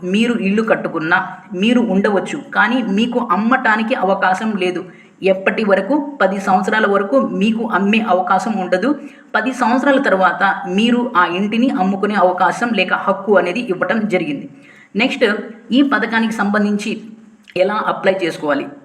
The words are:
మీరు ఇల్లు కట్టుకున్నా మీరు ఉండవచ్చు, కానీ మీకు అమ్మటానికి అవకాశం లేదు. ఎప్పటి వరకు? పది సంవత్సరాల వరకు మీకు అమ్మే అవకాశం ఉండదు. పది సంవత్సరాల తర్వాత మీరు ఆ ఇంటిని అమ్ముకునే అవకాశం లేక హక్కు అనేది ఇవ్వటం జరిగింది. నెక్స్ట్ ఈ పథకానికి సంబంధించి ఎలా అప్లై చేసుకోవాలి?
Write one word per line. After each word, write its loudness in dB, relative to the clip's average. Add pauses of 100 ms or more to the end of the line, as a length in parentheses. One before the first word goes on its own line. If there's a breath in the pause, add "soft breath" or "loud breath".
(140)
మీరు 2 (140)
ఇల్లు 2 (100)
కట్టుకున్నా 0 (440 loud breath)
మీరు 4 (140)
ఉండవచ్చు, 0 (180)
కానీ 2 (180)
మీకు 0 (180)
అమ్మటానికి 0 (120)
అవకాశం 0 (140)
లేదు. -2 (500 loud breath)
ఎప్పటి 0
వరకు? 2 (260)
పది 2
సంవత్సరాల 2
వరకు 0 (260)
మీకు 0 (140)
అమ్మే 2 (120)
అవకాశం 0 (100)
ఉండదు. 0 (460 loud breath)
పది 0 (100)
సంవత్సరాల 2
తర్వాత 2 (360)
మీరు 2 (200)
ఆ 6 (140)
ఇంటిని 0 (140)
అమ్ముకునే 0
అవకాశం 0 (100)
లేక 0 (140)
హక్కు 0
అనేది -2 (100)
ఇవ్వటం -2 (160)
జరిగింది. -4 (540 loud breath)
నెక్స్ట్ 0 (520)
ఈ 6 (100)
పథకానికి 0
సంబంధించి 0 (680)
ఎలా 2 (140)
అప్లై 0
చేసుకోవాలి? -2 (180)